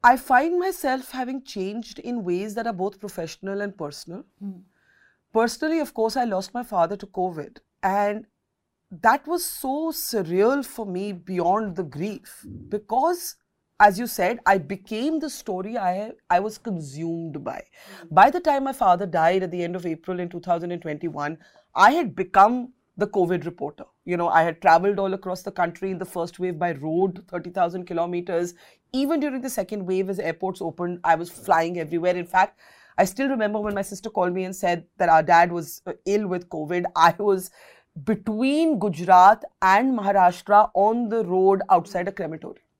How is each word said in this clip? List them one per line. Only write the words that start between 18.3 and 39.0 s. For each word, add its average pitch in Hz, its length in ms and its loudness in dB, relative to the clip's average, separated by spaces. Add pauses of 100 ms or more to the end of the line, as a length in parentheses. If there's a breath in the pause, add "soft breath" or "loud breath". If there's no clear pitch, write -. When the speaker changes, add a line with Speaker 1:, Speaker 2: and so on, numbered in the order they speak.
Speaker 1:
the - 80 -4
time 277 320 0
my 269 140 -8
father 185 220 4
died 170 360 2
at 175 80 -6
the 175 140 -4
end 175 100 -6
of 180 120 -8
April 175 340 -6
in 175 80 -6
two 175 120 -10
thousand 175 300 -4
and 175 120 -8
twenty-one, 151 560 -8 (360 soft breath)
I 196 160 8
had 285 240 -2
become 220 580 2 (240)
the 208 120 -2
covid 180 360 0
reporter. 170 400 -10 (200)
You 175 120 -4
know, 170 120 0
I 160 140 4
had 165 200 -2
traveled 190 380 4
all 190 140 -2
across 185 280 -8
the 202 80 -10
country 180 400 -4
in 185 80 -6
the 185 180 -12
first 170 220 -6
wave 180 200 -6
by 175 140 -2
road, 170 560 -4
thirty 175 220 -10
thousand 175 360 -2
kilometers. 175 680 -4 (380 soft breath)
Even 277 280 -2
during 269 220 -4
the 262 80 -8
second 202 340 -6
wave, 190 240 -2
as 190 100 -4
airports 180 440 -6
opened, 175 420 -6
I 165 120 4
was 170 120 -8
flying 170 500 0
everywhere. 170 380 -2
In 175 80 -6
fact, 185 360 0 (360 soft breath)
I 190 80 4
still 262 240 -2
remember 214 320 -2
when 208 140 -4
my 196 80 -4
sister 208 260 -10
called 180 240 -2
me 185 120 -4
and 185 120 -8
said 175 280 -2 (120)
that 170 140 0
our 160 120 8
dad 170 300 6
was, 170 340 -8
uh, 185 60 -8 (140)
ill 208 220 0
with 175 200 -6
covid, 170 460 -4
I 165 240 6
was 196 320 0 (540 soft breath)
between 254 760 0
Gujarat 185 680 6 (160)